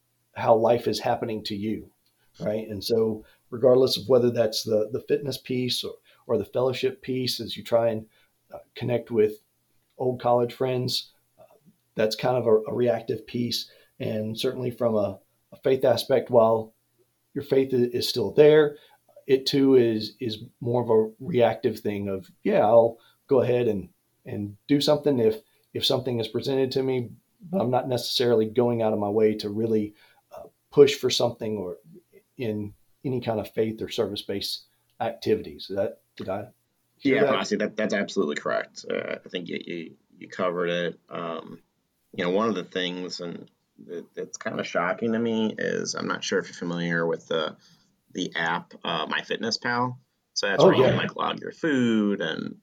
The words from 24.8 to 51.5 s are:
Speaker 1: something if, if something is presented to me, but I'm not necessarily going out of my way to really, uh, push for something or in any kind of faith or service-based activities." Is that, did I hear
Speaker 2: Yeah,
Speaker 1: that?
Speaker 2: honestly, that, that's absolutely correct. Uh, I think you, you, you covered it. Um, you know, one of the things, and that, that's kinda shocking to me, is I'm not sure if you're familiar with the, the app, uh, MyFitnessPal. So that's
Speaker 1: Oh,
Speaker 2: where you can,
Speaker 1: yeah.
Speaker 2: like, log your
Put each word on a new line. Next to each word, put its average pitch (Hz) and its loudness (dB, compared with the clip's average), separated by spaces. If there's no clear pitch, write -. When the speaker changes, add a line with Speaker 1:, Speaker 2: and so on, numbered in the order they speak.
Speaker 1:
something 143 2
if, 110 4
if 120 -4
something 123 -2
is 110 -4
presented 131 -2
to 135 0
me, 127 -2
but 98 -2
I'm 120 0
not 127 0
necessarily 120 2
going 120 2
out 107 2
of 107 -2
my 104 -2
way 107 4
to 104 -6
really, 110 0
uh, - -18
push 143 8
for 127 -2
something 117 -2
or 90 -8
in 107 -6
any 127 -4
kind 113 -2
of - -6
faith 110 -4
or 92 -6
service-based 101 -6
activities." 113 -4
Is 95 -8
that, 104 -4
did 101 -8
I 107 -6
hear 131 2
Speaker 2:
Yeah, 117 4
Speaker 1:
that? 127 4
Speaker 2:
honestly, 98 -2
that, 101 -4
that's 107 -2
absolutely 95 -2
correct. - -6
Uh, - -4
I - -20
think 87 -8
you, - -8
you, 85 -10
you - -18
covered 87 -2
it. 87 -4
Um, 82 -10
you 92 -4
know, 87 0
one 104 2
of 104 0
the 87 -4
things, 90 -6
and 87 -12
that, 85 -12
that's 90 -10
kinda - -8
shocking 92 -2
to 113 0
me, 110 -2
is 87 -4
I'm 85 -6
not 90 -6
sure 98 -2
if 87 -4
you're - -18
familiar 85 -2
with 82 -4
the, 80 -2
the 90 -6
app, 82 -4
uh, 80 -4
MyFitnessPal. 120 -4
So - -2
that's 101 4
Speaker 1:
Oh, - 10
Speaker 2:
where - 8
you 131 6
can, 123 4
Speaker 1:
yeah. - 0
Speaker 2:
like, - -6
log - -4
your - -10